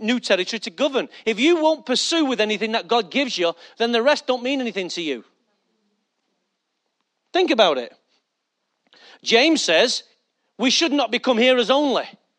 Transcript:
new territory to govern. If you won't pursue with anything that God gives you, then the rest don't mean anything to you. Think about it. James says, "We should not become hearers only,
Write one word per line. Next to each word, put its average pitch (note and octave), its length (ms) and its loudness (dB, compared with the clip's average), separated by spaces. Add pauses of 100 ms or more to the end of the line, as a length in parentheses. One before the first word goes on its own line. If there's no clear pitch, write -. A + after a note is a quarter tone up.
new A3+ 200 -2
territory F#3 400 -2
to A3+ 100 -10
govern. B3 380 -2 (160)
If A3 160 -2
you D#4+ 200 4
won't D#4 260 0
pursue D#4 380 0
with C4 160 -2
anything G#3+ 320 -2
that G3 140 -4
God A3 240 -2
gives C4 260 -2
you, E3+ 160 0 (260)
then A#3 120 0
the A#3 120 0
rest C#4 260 0
don't B3+ 160 -4
mean C4+ 160 -2
anything G3+ 300 -6
to F3 120 -8
you. C3 220 -6 (2000)
Think F4 180 0
about F#3+ 280 4
it. A#2 140 -10 (1300)
James C#4 380 2
says, F#3 420 2 (520)
"We B3 140 0
should D#4+ 220 0
not C4 180 0
become A#3+ 260 0
hearers B3 340 2
only, C4 360 0 (320)